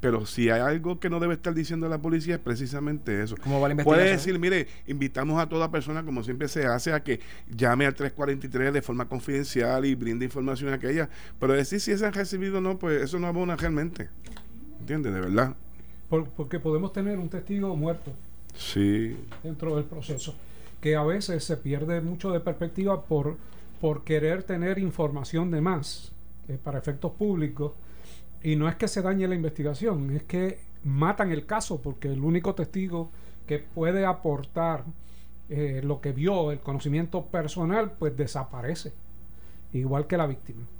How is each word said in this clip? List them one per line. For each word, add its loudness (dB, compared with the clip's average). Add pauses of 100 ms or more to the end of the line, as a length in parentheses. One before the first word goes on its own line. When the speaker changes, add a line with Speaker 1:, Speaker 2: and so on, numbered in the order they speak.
Speaker 1:
Pero 2
si 2
hay 6
algo 0
que -2
no 0
debe 2
estar -2
diciendo 0
la 0
policía 2
es -2
precisamente 0
eso. -2
Speaker 2:
¿Cómo 2
va 6
la 2
Speaker 1:
Puede 8 (100)
Speaker 2:
investigación? 2
Speaker 1:
decir, -
"Mire, 4 (220)
invitamos 0
a 2
toda 0
persona, -2
como -2
siempre -2
se 0
hace, 2
a 2
que 0 (280)
llame 6
al 4
tres -2
cuarenta -2
y -6
tres 2
de 2
forma -2
confidencial 2
y 4
brinde 0
información -2
a 2
aquella", 0 (300)
pero 6
decir 2
si 2
se 2
han 2
recibido 0
o 2
no, 0
pues 2
eso 0
no 0
abona 0
realmente. 0 (720)
¿Entiendes? -2
De 0
verdad. 2 (560)
Speaker 3:
Por-, 2
porque -4
podemos 0
tener -2
un -4
testigo -2
muerto -2 (440)
Speaker 1:
Sí. 2 (280)
Speaker 3:
dentro -2
del 0
proceso, -6 (460)
que 4
a 4
veces 2
se 0
pierde 0
mucho -2
de 4
perspectiva 0
por, 2 (420)
por 2
querer 2
tener 0
información 0
de 2
más, 0 (360)
eh, -4
para -2
efectos -2
públicos, 0 (720)
y 4
no 4
es 0
que 0
se 0
dañe 2
la 2
investigación, 0
es 0
que -2 (260)
matan 2
el -2
caso, 0
porque -4
el 0
único 2
testigo -2 (360)
que 0
puede 0
aportar, 0 (640)
eh, 0
lo 0
que 0
vio, 2
el -4
conocimiento 0
personal, 0
pues 0
desaparece, -2 (800)
igual 2
que 2
la 4
víctima. -6 (200)